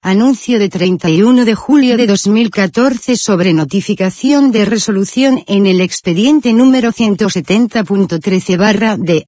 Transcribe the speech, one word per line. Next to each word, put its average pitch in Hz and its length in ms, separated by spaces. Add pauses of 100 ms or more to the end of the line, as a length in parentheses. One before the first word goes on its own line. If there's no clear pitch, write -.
Anuncio 226 580
de 196 100
treinta 180 400
y 165 140
uno 247 200
de 220 120
julio 247 420
de 240 100
dos 202 180
mil 220 260
catorce 233 640
sobre 185 360
notificación 196 960
de 214 140
resolución 220 800
en 202 200
el 185 160
expediente 220 720
número 254 400
ciento 208 360
setenta 208 540
punto 185 380
trece 185 340
barra 208 400
D, 160 320